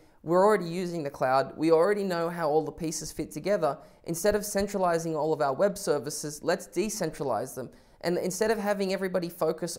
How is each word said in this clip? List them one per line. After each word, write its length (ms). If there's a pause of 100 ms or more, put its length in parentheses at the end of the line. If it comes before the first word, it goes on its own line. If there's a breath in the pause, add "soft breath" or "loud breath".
(240 loud breath)
"We're 220
already 200
using 360
the 80
cloud. 480
We 140
already 320
know 260
how 200
all 140
the 80
pieces 400
fit 200
together. 460 (260 loud breath)
Instead 320
of 100
centralizing 720
all 180
of 80
our 120
web 240
services, 640
let's 240
decentralize 880
them. 160 (300 soft breath)
And 160
instead 340
of 60
having 360
everybody 360
focus 500